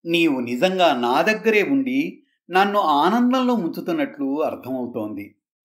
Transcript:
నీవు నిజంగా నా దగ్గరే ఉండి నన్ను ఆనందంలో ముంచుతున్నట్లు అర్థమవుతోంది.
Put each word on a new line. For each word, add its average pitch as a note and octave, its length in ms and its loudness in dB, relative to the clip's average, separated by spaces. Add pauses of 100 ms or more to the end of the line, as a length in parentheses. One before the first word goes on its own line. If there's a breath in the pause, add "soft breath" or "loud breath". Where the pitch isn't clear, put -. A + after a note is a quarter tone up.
నీవు E3 360 2
నిజంగా D#3+ 560 0
నా B2 260 2
దగ్గరే G#3+ 400 2
ఉండి C#3 600 -2 (280 soft breath)
నన్ను G3+ 300 2
ఆనందంలో A#3+ 760 2
ముంచుతున్నట్లు D3+ 880 -4
అర్థమవుతోంది. A#2 920 -8 (280)